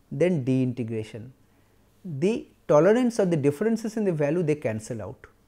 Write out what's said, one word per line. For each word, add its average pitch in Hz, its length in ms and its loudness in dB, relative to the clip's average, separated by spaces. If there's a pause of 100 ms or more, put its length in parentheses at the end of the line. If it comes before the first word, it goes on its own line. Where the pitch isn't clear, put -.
(120)
then 151 320 0
deintegration. 120 880 -2 (720)
The 175 420 -2 (220)
tolerance 220 500 4
or 202 80 2
the 170 100 2
differences 208 600 0
in 220 80 -2
the 190 80 0
value, 151 320 0
they 151 100 0
cancel 110 480 -6
out. - 240 -14 (220)